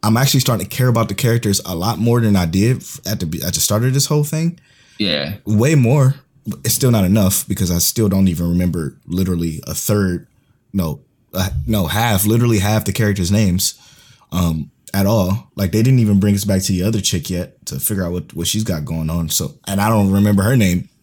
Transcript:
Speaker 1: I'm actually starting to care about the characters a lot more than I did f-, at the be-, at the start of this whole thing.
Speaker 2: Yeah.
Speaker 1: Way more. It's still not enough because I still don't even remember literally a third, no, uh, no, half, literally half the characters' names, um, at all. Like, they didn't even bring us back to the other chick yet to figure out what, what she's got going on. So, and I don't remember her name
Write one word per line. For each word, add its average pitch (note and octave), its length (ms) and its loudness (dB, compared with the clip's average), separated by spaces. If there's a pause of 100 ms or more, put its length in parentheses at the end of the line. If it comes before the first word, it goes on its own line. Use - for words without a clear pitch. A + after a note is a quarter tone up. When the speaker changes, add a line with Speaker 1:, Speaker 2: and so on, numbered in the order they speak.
Speaker 1:
I'm A2 120 2
actually C3+ 240 2
starting A2 240 0
to - 120 -12
care B2+ 100 2
about A#2 220 2
the G2+ 80 -4
characters A#2 500 0
a F#2 80 -6
lot F2+ 240 -4
more A#2 220 2
than G#2+ 160 4
I F2+ 100 2
did G2 300 2
f-, - 280 -14
at G2+ 140 -6
the F2 80 -6
be-, D#2 160 -6
at E2+ 120 -6
the D#2 60 -4
start G#2+ 220 0
of B2+ 120 0
this C#3 120 0
whole D3+ 160 0
thing. E3 380 -4 (400)
Speaker 2:
Yeah. E2+ 440 -2
Speaker 1:
Way A2 300 2
more. C3+ 400 4 (480)
It's A#2+ 120 -2
still C3 160 2
not G#2+ 160 4
enough F#2+ 420 2
because F#2+ 220 -2
I F2 80 0
still G#2+ 320 0
don't F#2+ 180 4
even E2+ 220 -2
remember F2 560 -2
literally E2+ 600 -4
a - 60 -10
third, F#2+ 540 -2 (480)
no, E2 260 -2 (320)
uh, F#2 160 -2 (180)
no, G#2 200 0
half, G2+ 400 0
literally A#2 320 2
half G#2 260 0
the G2+ 80 -4
characters' G2 400 0
names, G2 480 0 (500)
um, E2 400 -2 (220)
at G2 140 0
all. G2+ 500 0
Like, F#2+ 160 -2
they G#2+ 100 2
didn't B2+ 180 4
even G#2 200 4
bring G2+ 140 4
us G2 100 -2
back G2 200 0
to - 80 -2
the F2+ 100 0
other G#2 180 0
chick F2+ 300 -4
yet - 340 -8
to - 160 -10
figure G2 240 -4
out F2 80 -4
what, F2 220 -8
what E2+ 120 -6
she's G#2+ 160 -2
got E2+ 220 -4
going D#2+ 240 -6
on. E2 220 -4
So, - 220 -4 (140)
and G2 140 -2
I G#2 80 2
don't G#2 240 2
remember G2+ 300 4
her A#2 120 2
name F#2 360 0 (120)